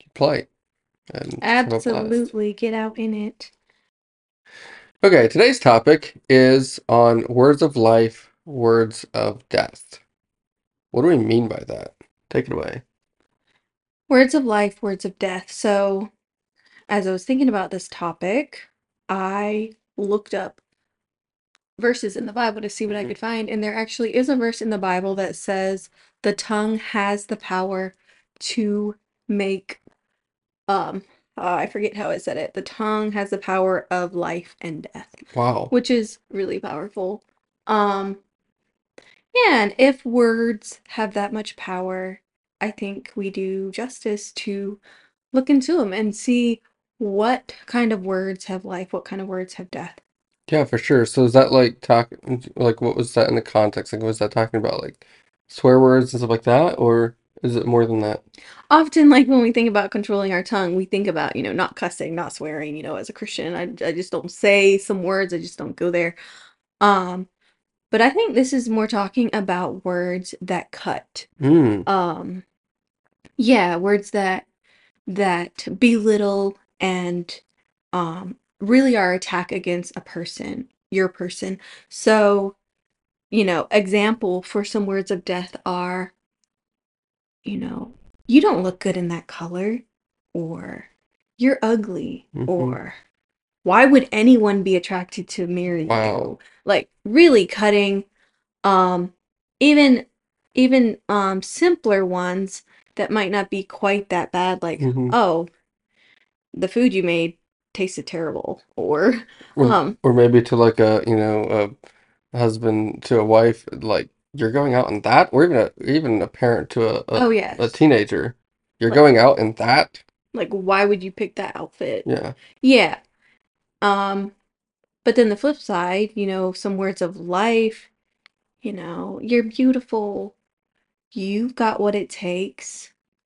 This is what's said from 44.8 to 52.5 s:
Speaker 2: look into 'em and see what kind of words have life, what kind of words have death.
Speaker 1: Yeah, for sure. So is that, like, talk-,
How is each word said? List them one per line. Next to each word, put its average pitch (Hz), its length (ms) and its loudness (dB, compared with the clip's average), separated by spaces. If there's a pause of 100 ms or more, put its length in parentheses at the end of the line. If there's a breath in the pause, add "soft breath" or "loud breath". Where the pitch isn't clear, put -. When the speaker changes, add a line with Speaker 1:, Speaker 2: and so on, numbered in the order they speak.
Speaker 2:
look 262 180 -2
into 294 300 2
'em 202 140 -2
and 208 220 -4
see 240 460 -2 (360)
what 214 580 -2 (120)
kind 233 260 0
of 185 120 -6
words 190 400 -6
have 190 200 -10
life, 185 260 -10
what 185 140 -6
kind 196 160 -10
of 190 80 -10
words 185 240 -8
have 180 180 -16
death. - 280 -14 (520)
Speaker 1:
Yeah, 151 140 2
for 123 140 -4
sure. 123 260 4
So 131 200 2
is 117 80 2
that, 131 200 8
like, 123 260 4
talk-, 120 320 2 (440)